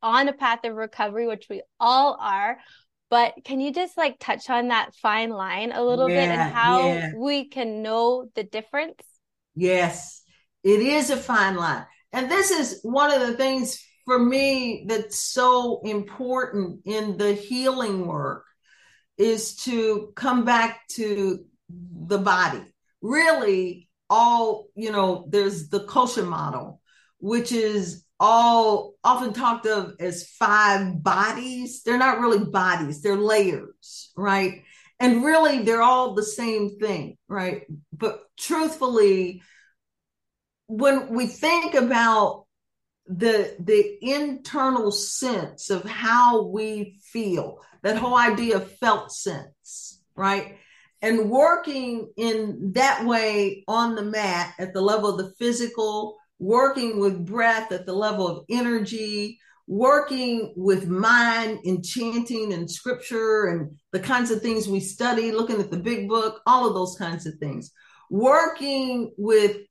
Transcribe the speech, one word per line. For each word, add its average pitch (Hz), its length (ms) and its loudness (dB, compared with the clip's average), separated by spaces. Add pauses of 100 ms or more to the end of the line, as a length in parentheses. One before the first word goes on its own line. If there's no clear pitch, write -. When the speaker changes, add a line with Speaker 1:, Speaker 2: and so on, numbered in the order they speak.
Speaker 1:
on 247 260 2
a 277 60 -2
path 247 320 -2
of 226 100 -6
recovery, 220 520 -4
which 214 220 -8
we 196 120 -10 (180)
all 262 400 4
are, 208 380 -2 (520)
but 240 240 4 (120)
can 262 160 -4
you 277 120 -4
just, 349 240 -4
like, 302 220 -2
touch 220 300 -6
on 247 180 0
that 226 280 0
fine 226 340 -2
line 196 420 -6
a - 100 -4
little 247 280 2
bit 175 80 0 (120)
and - 120 -2
Speaker 2:
Yeah, 156 100 -2
Speaker 1:
how 240 380 4
Speaker 2:
yeah. 165 260 -4
Speaker 1:
we 277 320 -4
can 226 340 -6
know 233 540 0
the 214 80 -6
difference? 285 580 -8 (540)
Speaker 2:
Yes, 180 640 0 (420)
it 208 180 6
is 285 280 2
a 269 80 0
fine 208 380 0
line. 156 300 -4 (280)
And 254 160 -4
this 381 220 2
is 320 320 -4
one 277 280 2
of 254 140 4
the 233 80 -2
things 262 500 -2 (220)
for 254 140 2
me 254 680 0
that's 214 300 -4
so 247 640 2
important 208 1000 -6
in 208 320 -4
the 202 160 2
healing 240 720 -4
work, 147 400 -8 (720)
is 214 460 0
to 220 520 -2
come 247 300 0
back 233 440 0
to 196 560 -4 (240)
the 175 500 -6
body. 185 420 0 (400)
Really, 214 880 0 (200)
all, 226 640 2
you 220 160 -6
know, 190 380 0
there's 196 400 0
the 202 160 -4
kosha 240 420 0
model, 151 540 -8 (380)
which 233 320 -2
is 208 540 -2 (140)
all 226 840 4
often 247 280 2
talked 233 340 -2
of 196 340 -2
as 175 320 -6
five 202 720 2
bodies. 240 800 -2
They're 233 140 0
not 254 220 2
really 226 240 2
bodies, 170 580 -2
they're 202 140 0
layers, 208 1040 -2
right? 196 460 -2 (360)
And 247 240 4
really, 302 400 4
they're 226 180 2
all 254 320 4
the 208 100 -2
same 214 560 -4
thing, 180 380 -4 (120)
right? 185 340 -6 (300)
But 185 260 -6 (180)
truthfully, 220 1040 2 (1300)
when 262 480 0
we 247 100 0
think 330 480 0
about 233 720 2 (600)
the, 202 520 0
the 208 420 2
internal 262 880 -2
sense - 800 -6
of 185 140 -2
how 226 600 2
we 208 580 -6
feel, 180 580 -6 (220)
that 220 160 0
whole 247 200 0
idea 233 400 2
of 185 200 -6
felt 214 340 0
sense, - 920 -12 (140)
right? 196 420 -2 (440)
And 220 300 2
working 269 880 2
in 214 560 -4
that 262 320 2
way 214 640 0
on 233 280 0
the 208 80 -4
mat 208 560 -4
at 185 140 -8
the 190 80 -4
level 208 280 2
of 180 80 -2
the 185 220 -8
physical, 226 760 -4 (200)
working 233 600 2
with 190 260 0
breath 220 460 0
at 180 140 -6
the 185 80 -8
level 208 340 -2
of - 220 -8
energy, 214 920 -4 (260)
working 254 880 0
with 185 320 0
mind 226 760 2
in 180 180 -2
chanting 233 720 -6
and 170 160 -8
scripture 220 760 -2
and 170 260 -4 (200)
the 185 80 -4
kinds 240 300 0
of 214 120 -2
things 220 260 -2
we 196 120 -2
study, 226 520 -2
looking 226 280 -2
at 190 120 -6
the 170 60 -4
big 196 300 -4
book, 220 380 -2
all 247 220 4
of 190 80 0
those 185 220 -4
kinds 170 280 -8
of 156 100 -8
things. 147 360 -10 (380)
Working 269 1080 2
with 208 400 4 (140)